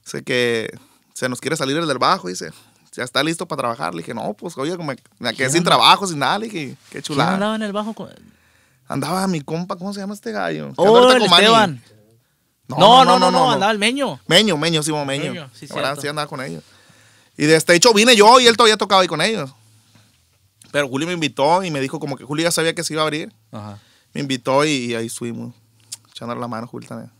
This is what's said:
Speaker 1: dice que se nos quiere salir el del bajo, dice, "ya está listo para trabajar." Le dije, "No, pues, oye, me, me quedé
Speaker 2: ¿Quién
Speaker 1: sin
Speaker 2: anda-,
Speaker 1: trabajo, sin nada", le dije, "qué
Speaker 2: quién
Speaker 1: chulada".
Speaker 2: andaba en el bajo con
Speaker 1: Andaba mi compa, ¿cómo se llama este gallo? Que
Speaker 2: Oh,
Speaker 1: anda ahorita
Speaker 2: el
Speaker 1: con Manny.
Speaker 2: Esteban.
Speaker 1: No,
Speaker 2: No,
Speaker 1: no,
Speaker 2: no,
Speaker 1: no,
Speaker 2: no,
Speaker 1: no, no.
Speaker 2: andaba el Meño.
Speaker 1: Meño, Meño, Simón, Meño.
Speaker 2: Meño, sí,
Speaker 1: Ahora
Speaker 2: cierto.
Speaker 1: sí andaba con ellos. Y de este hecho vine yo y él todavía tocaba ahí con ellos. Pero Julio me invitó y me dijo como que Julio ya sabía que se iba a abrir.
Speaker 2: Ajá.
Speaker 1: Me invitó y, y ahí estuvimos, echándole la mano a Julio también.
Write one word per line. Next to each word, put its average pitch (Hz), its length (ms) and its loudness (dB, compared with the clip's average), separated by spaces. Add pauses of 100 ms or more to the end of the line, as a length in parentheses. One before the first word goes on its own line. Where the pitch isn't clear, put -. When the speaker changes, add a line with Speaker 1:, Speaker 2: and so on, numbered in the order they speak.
Speaker 1:
dice - 200 -12
que 120 480 -4 (420)
se 127 160 -6
nos 123 120 -10
quiere 147 160 -6
salir 135 200 -4
el 170 100 -4
del 131 120 -2
bajo, 180 280 0
dice, 175 240 -10 (440)
"ya 113 80 -8
está 127 200 -4
listo 165 240 -6
para 131 120 -10
trabajar." 127 340 -6
Le 165 80 -10
dije, 147 140 -12
"No, 143 180 -8
pues, 190 240 -14
oye, 151 200 -6
me, 170 80 -12
me 135 100 -8 (340)
quedé 110 60 -8
Speaker 2:
¿Quién 131 160 -2
Speaker 1:
sin 156 80 0
Speaker 2:
anda-, 175 120 0
Speaker 1:
trabajo, 160 360 4
sin 165 120 -6
nada", 147 200 -2
le 226 80 -8
dije, 160 220 -10
"qué 143 60 -16 (180)
Speaker 2:
quién 143 100 -12
Speaker 1:
chulada". 143 320 -2
Speaker 2:
andaba 208 200 -4
en 220 60 -6
el 208 100 -8
bajo 208 220 -8
con - 160 -14 (800)
Speaker 1:
Andaba 175 400 -4
mi 170 140 -4
compa, 175 340 -8
¿cómo 190 180 -12
se 202 60 -12
llama 202 160 -10
este 226 160 -12
gallo? 165 380 -6
Que 135 80 -14
Speaker 2:
Oh, 175 100 4
Speaker 1:
anda 233 120 8
ahorita 254 140 6
Speaker 2:
el 247 60 4
Speaker 1:
con 202 100 2
Manny. 175 160 6
Speaker 2:
Esteban. 208 380 4 (840)
Speaker 1:
No, 117 100 -8
Speaker 2:
No, 240 260 8
Speaker 1:
no, - 0 -
Speaker 2:
no, 247 160 4
Speaker 1:
no, - 0 -
Speaker 2:
no, - 120 4
Speaker 1:
no, 262 160 2
no. 240 40 2
Speaker 2:
andaba 202 200 0
el 214 80 -2
Meño. 226 480 -2
Speaker 1:
Meño, 185 300 4
Meño, 156 260 -2
Simón, 151 240 -4
Meño. 143 260 -6
Speaker 2:
Meño, 135 220 -14
sí, 151 160 -20
Speaker 1:
Ahora - 160 -6
Speaker 2:
cierto. 143 140 -6
Speaker 1:
sí 143 60 -8
andaba 147 200 -6
con 143 120 -14
ellos. 151 240 -12 (720)
Y 143 120 -2
de 156 80 6
este 160 180 2
hecho 175 220 6
vine 233 200 6
yo 220 240 8
y 247 60 4
él 226 120 6
todavía 220 200 6
tocaba 196 240 2
ahí 185 60 2
con 156 140 -4
ellos. 185 280 -4 (1200)
Pero 143 160 -2
Julio 135 200 -4
me 180 60 -4
invitó 156 500 0
y 175 80 -6
me 143 100 -4
dijo 139 180 -8
como 147 160 -8
que - 100 -20
Julio 151 180 -4
ya 170 80 0
sabía 165 240 -2
que 165 80 -8
se 160 100 -8
iba 156 80 -4
a 156 40 0
abrir. 156 280 -8 (180)
Speaker 2:
Ajá. 104 280 -16 (340)
Speaker 1:
Me 147 80 -8
invitó 135 440 -2
y, 156 60 0
y 120 240 -4
ahí 113 120 -6
estuvimos, 117 480 -12 (560)
echándole 120 300 -12
la 120 60 -8
mano 117 180 -10
a - 20 -20
Julio 120 220 -16
también. 120 300 -16